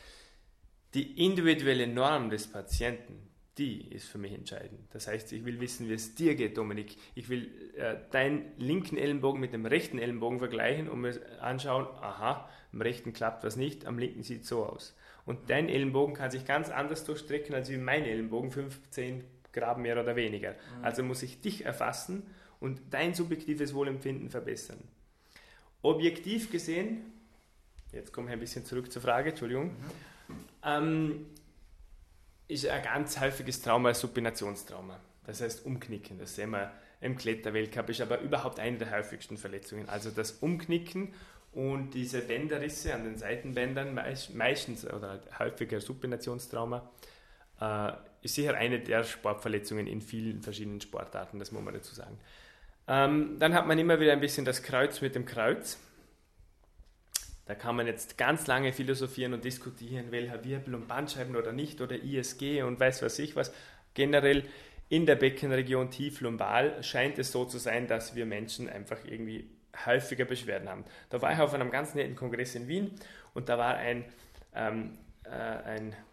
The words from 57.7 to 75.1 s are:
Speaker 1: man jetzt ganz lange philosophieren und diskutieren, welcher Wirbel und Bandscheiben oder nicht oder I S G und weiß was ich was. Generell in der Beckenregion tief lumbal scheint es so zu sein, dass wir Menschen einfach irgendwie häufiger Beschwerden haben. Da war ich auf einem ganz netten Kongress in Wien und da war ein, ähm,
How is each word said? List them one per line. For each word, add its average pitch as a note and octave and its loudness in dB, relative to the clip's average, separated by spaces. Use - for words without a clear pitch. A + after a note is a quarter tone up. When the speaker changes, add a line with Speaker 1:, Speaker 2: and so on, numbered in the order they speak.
Speaker 1:
man A#2 2
jetzt - -4
ganz D3+ 4
lange C3 4
philosophieren C3 -2
und A#2+ -4
diskutieren, B2 -8
welcher A#2+ -4
Wirbel C3+ -4
und A2+ -6
Bandscheiben B2+ -2
oder A2+ 2
nicht - -4
oder B2+ -2
I C3+ -2
S - -2
G C#3 0
und B2 0
weiß C3 6
was A#2 0
ich D3+ -2
was. C3+ 0
Generell C#3 8
in D#3+ 6
der D3 12
Beckenregion C3 4
tief C#3+ -4
lumbal A#2 4
scheint C3 2
es C3 0
so B2 2
zu B2 -4
sein, A#2+ 0
dass A2+ 0
wir A#2+ -2
Menschen A2 -4
einfach G2+ -8
irgendwie A2 -8
häufiger C3 4
Beschwerden A2 -2
haben. G2 -8
Da B2 -2
war D3 4
ich D#3+ 2
auf D3 6
einem C3 2
ganz D3 0
netten C3+ 0
Kongress A#2+ -2
in A#2+ -6
Wien G3 0
und B2+ -6
da B2 4
war A#2+ 4
ein, A#2+ 0
ähm, A2+ -2